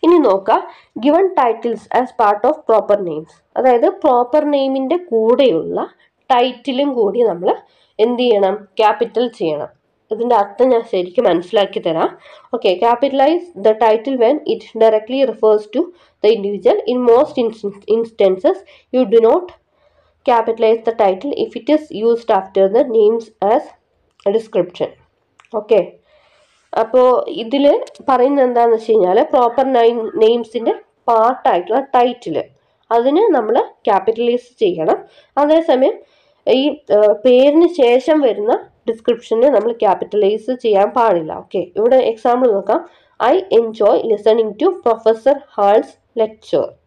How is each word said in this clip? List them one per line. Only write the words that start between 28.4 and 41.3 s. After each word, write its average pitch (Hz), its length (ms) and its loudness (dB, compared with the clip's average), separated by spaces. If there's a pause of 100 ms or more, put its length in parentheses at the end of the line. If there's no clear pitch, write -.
എന്താണെന്ന് 233 320 2
വെച്ച് 220 140 -2
കഴിഞ്ഞാൽ 196 340 2
proper 247 440 0
നെയിം, 240 280 2 (180)
നെയിംസിൻ്റെ 226 560 0 (320)
പാർട്ടായിട്ടുള്ള 226 760 0 (100)
title 240 460 -2 (540)
അതിന് 262 400 2
നമ്മൾ 233 240 0 (280)
capitalize 226 760 -2
ചെയ്യണം. 180 400 -2 (380)
അതേസമയം 294 580 2 (520)
ഈ, 262 180 0 (260)
ഏഹ്, 208 280 4
പേരിന് 277 560 4
ശേഷം 262 460 2
വരുന്ന 214 320 0 (320)
ഡിസ്ക്രിപ്ഷന് 226 680 -2
നമ്മൾ 226 260 0
capitalize 208 800 -2
ചെയ്യാൻ 214 340 0
പാടില്ല. 180 480 -2